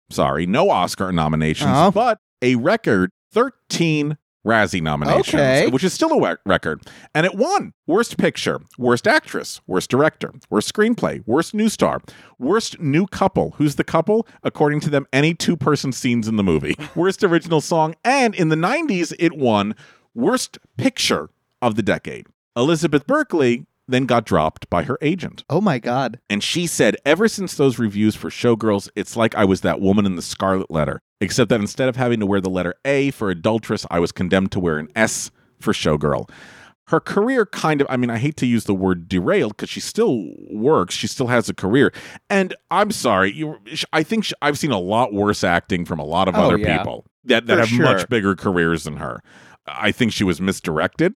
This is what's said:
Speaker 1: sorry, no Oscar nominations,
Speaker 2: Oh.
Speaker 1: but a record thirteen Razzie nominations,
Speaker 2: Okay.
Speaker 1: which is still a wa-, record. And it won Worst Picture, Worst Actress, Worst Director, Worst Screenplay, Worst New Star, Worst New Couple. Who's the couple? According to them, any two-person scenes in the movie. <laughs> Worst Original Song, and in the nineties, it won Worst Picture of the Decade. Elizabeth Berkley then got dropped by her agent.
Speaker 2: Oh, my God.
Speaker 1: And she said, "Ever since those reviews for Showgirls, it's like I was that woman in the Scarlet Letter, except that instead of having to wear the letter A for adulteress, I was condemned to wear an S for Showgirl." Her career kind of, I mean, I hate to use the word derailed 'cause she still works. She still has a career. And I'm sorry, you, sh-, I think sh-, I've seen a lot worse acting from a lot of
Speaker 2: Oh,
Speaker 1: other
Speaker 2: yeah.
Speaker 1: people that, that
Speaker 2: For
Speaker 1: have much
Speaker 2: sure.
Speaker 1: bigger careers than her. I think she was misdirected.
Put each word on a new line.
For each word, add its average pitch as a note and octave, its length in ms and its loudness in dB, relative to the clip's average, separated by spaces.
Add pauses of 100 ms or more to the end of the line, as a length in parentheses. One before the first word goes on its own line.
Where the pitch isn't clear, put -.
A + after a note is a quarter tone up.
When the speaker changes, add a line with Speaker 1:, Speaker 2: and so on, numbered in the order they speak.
(100)
Speaker 1:
sorry, D2+ 360 0
no D3+ 240 2
Oscar F#2 400 -2
nominations, D#2 640 0
Speaker 2:
Oh. E3+ 160 4
Speaker 1:
but G#3+ 280 0 (220)
a B2+ 140 2
record A#2+ 560 0 (220)
thirteen D#3 840 -2 (300)
Razzie G#2 360 2
nominations, D#2 520 0
Speaker 2:
Okay. C#3+ 320 2
Speaker 1:
which F#3 180 0
is F3+ 80 0
still D#4+ 200 0
a C#4+ 40 2
wa-, F#2+ 200 2 (100)
record. E2 340 -2 (340)
And D#3 120 2
it F#3 80 -4
won D4+ 400 -2 (120)
Worst A3+ 300 0
Picture, - 460 -2 (160)
Worst A#2+ 280 2
Actress, - 600 -2
Worst - 240 -2
Director, C#3+ 420 2 (160)
Worst - 240 0
Screenplay, G#3 540 0
Worst C#3+ 260 -2
New G#3+ 160 0
Star, D2 320 0 (380)
Worst F3+ 420 -2
New D#3+ 260 0
Couple. - 520 -2
Who's D3 160 0
the - 100 -2
couple? G#3+ 420 0 (160)
According D3 380 0
to D3+ 100 -4
them, C#3+ 220 0
any D3+ 220 4
two-person C#3+ 580 0
scenes A#2+ 340 0
in A2+ 100 0
the G#2 60 2
movie. D#2 320 2 (120)
<laughs> - 80 -18
Worst F3+ 280 0
Original E3 380 2
Song, D#3+ 420 0
and B3 320 2
in E3+ 140 0
the D#3 80 2
nineties, G3 640 0
it E3 180 0
won G#2+ 380 0 (400)
Worst F3 440 -2 (200)
Picture F2+ 500 -2 (320)
of A#2 140 0
the A2+ 80 0
Decade. D#2 440 -4 (300)
Elizabeth D3+ 500 0
Berkley D#3 600 0 (200)
then B2+ 200 0
got A#2+ 180 2
dropped D#2 460 -2
by F2 140 0
her D2 180 -4
agent. D#3+ 480 -4
Speaker 2:
Oh, D#3 100 0
my F3 200 0
God. B2 380 -4 (120)
Speaker 1:
And G2+ 140 -2
she F3 220 -2
said, A2 380 2
"Ever E3+ 240 4
since G3 280 -6
those C3+ 220 2
reviews G#2+ 360 2
for - 160 -12
Showgirls, A2 640 0
it's - 220 -8
like A2+ 180 0
I G#2+ 100 2
was F#2+ 180 4
that E2 180 0
woman G2+ 260 2
in F#2 80 -2
the E2 80 -8
Scarlet F#2+ 480 -2
Letter, D2 300 -2 (200)
except G#2 300 0
that A#2 100 2
instead C3 280 -2
of B2 80 -2
having A#2+ 240 0
to G#2 60 0
wear G2 140 2
the F#2 100 -4
letter F2+ 240 -2 (100)
A C#3 260 0
for G#2 200 -4
adulteress, G#2+ 600 -2
I F2 80 0
was E2+ 140 2
condemned F#2+ 400 0
to G2+ 80 -4
wear E2 180 0
an D#2 160 -8
S - 380 -2 (260)
for A2 140 0
Showgirl." D2 560 0 (580)
Her - 140 2
career A3+ 460 0
kind D#3 340 0
of, C#3 100 0
I C3 60 -2
mean, B2 140 0
I A#2 80 -4
hate C3+ 200 -2
to B2+ 80 0
use A#2 180 2
the G#2 100 0
word F#2 340 0
derailed G#2+ 480 0
'cause G2 120 -10
she - 120 -10
still D#3+ 440 -2 (280)
works. D3+ 420 2
She - 140 -4
still - 200 -4
has A#2+ 200 2
a F#2+ 60 -6
career. G#2+ 380 2 (360)
And F#3 260 0 (160)
I'm G3 220 2
sorry, G2 400 2
you, D3+ 340 -8
sh-, - 260 -8
I D#3+ 120 2
think A3 200 -2
sh-, - 80 -6 (100)
I've D3 160 0
seen D3+ 140 -2
a G2+ 60 2
lot G#2 340 0
worse G#2 300 0
acting F2 420 0
from E2 140 -6
a D2 60 -8
lot F2 240 2
of F2+ 80 0
Speaker 2:
Oh, G#3+ 60 6
Speaker 1:
other - 160 4
Speaker 2:
yeah. G#2 200 0
Speaker 1:
people G#2+ 280 -8 (180)
that, A#2 220 2
that A#2 80 2
Speaker 2:
For - 60 6 (140)
Speaker 1:
have C#3 60 2
much B2+ 200 4
Speaker 2:
sure. E2+ 80 -4
Speaker 1:
bigger G2+ 280 0
careers E2+ 480 0
than D2 140 -10
her. B1+ 220 -10 (560)
I G#2 160 0
think A2+ 200 0
she - 120 -2
was F2 160 0
misdirected. F#2 760 -2